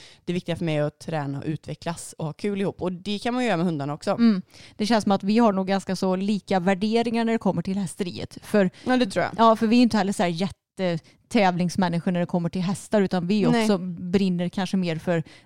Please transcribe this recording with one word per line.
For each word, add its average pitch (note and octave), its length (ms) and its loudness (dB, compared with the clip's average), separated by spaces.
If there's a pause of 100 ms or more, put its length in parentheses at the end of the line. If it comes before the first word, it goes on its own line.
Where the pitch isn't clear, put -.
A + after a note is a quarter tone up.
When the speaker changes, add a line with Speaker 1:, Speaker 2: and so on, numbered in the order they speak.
(260)
Speaker 1:
det F3 80 -4
viktiga F3 220 -4
för E3+ 100 -6
mig D#3 120 -2
är D3 60 0
att D3+ 160 -6
träna C#3+ 400 -6
och - 60 -12
utvecklas - 720 -10
och E3 80 -6
ha D3 80 -6
kul G3+ 280 -4
ihop. E3 200 -4
Och F3+ 100 -2
det G3 280 -6
kan A#3+ 140 -4
man B3+ 120 0
göra G3 120 0
med E3+ 80 0
hundarna D3 280 -2
också. G3 180 -4
Speaker 2:
Mm. G#3+ 300 2 (340)
Det G#3+ 100 -4
känns G#3+ 180 2
som G3+ 80 2
att G3 120 2
vi G3+ 140 2
har A3+ 160 6
nog F#3+ 140 -2
ganska F#3+ 280 -2
så F#3 200 0
lika G3 440 -2
värderingar A3 680 0
när A3+ 80 0
det A3+ 60 0
kommer E3+ 220 0
till F#3+ 160 -4
hästeriet. F3 680 -8
För, G3 260 4 (160)
Speaker 1:
Ja, B3+ 120 2
det B3 80 4
tror F#3 200 -2
jag. - 120 -4
Speaker 2:
ja, A3+ 180 6
för A3+ 120 0
vi A#3 100 4
är B3 40 8
inte A3 160 4
heller G3 160 2
så G#3 100 0
här F3 60 2
jättetävlingsmänniskor F3+ 1800 -2
när F3 80 0
det F3 60 0
kommer E3+ 240 -2
till F#3 120 -4
hästar, G3+ 400 0
utan F3+ 260 0
vi G#3+ 200 2
Speaker 1:
Nej. A#3+ 160 4
Speaker 2:
också G#3 140 2
brinner F3+ 720 -2
kanske F#3+ 280 -4
mer F3 180 0
för E3 280 -2 (220)